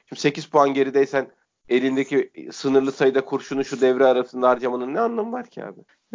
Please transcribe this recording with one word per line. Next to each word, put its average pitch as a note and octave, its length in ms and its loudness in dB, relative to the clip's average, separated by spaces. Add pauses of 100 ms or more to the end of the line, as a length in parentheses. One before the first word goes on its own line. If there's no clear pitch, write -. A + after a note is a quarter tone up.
Şimdi - 120 -14
sekiz D3+ 240 -2
puan C#3 280 4
gerideysen C3+ 540 0 (420)
elindeki C#3 600 0 (200)
sınırlı C3+ 400 2
sayıda C3+ 340 2
kurşunu C3+ 400 -6
şu C3 160 -10
devre B2+ 240 4
arasında B2+ 440 2
harcamanın B2+ 440 -2
ne F#3 60 -4
anlamı A#3 320 -4
var A#3+ 160 -10
ki - 180 -16
abi? - 140 -16 (360)